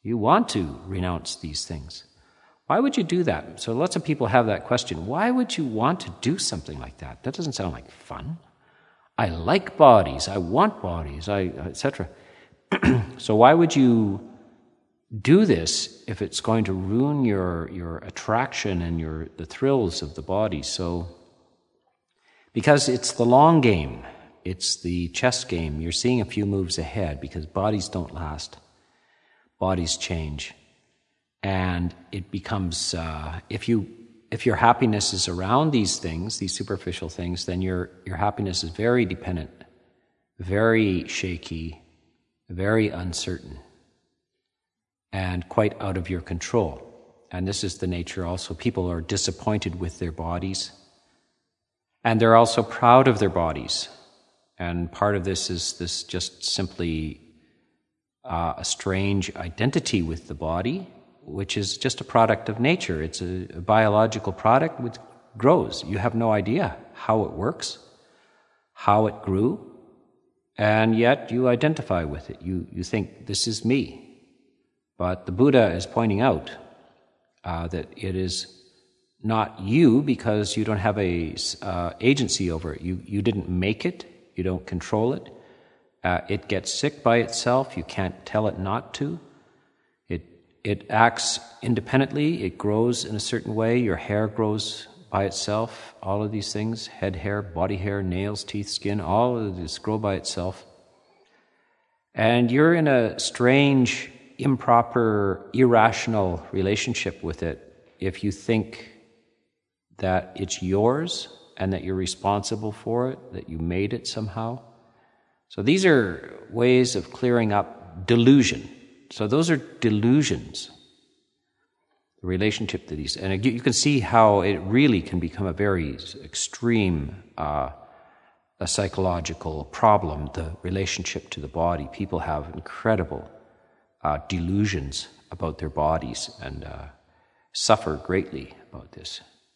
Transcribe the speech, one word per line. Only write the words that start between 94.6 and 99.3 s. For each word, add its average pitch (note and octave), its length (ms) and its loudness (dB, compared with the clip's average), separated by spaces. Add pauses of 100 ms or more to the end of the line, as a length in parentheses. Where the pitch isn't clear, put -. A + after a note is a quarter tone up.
by G2 140 -2
itself. G#2 800 -6
All G2+ 180 -2
of G#2 100 -4
these G#2 200 -6
things, A2 360 -6
head F#2 280 -4
hair, G2+ 260 -4
body F#2+ 360 -4
hair, G2+ 260 -4
nails, G2 400 -4
teeth, G#2 240 -8
skin, G#2 320 -4
all A2+ 380 0